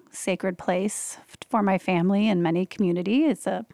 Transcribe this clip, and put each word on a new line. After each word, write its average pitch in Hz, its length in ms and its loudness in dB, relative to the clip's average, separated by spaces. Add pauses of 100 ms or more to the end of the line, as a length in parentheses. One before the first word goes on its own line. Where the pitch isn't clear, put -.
(120)
sacred 185 460 -4
place - 600 -4 (100)
f-, - 100 -20 (120)
for 220 120 2
my 196 160 2
family 190 520 2
and 180 120 2
many 170 240 0
community. 190 600 0
It's 240 200 0
a 185 280 -4